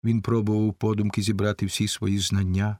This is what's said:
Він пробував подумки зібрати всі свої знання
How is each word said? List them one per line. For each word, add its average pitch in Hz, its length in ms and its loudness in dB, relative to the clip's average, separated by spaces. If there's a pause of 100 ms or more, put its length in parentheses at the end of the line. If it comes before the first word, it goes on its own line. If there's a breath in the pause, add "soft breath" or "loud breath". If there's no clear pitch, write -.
Він 113 180 2
пробував 107 520 2
подумки 107 480 0
зібрати 101 440 0
всі 104 220 -2
свої 101 300 -2
знання 98 600 0